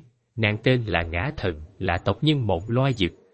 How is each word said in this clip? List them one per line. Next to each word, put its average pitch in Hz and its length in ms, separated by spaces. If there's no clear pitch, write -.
Nàng 107 280
tên 127 220
là 87 180
Ngã 85 340
Thần, 82 240
là 90 180
tộc - 260
nhân 147 240
Mộng 90 200
Loa 131 240
Dực, 101 200